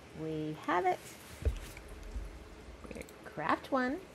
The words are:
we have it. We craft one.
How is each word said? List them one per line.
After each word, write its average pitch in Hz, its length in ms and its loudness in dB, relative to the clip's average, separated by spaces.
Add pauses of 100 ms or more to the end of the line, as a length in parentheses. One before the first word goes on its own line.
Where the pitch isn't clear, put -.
(220)
we 156 340 0 (100)
have 349 200 6
it. 359 140 6 (1900)
We - 140 -6 (240)
craft - 460 2
one. 262 260 4 (180)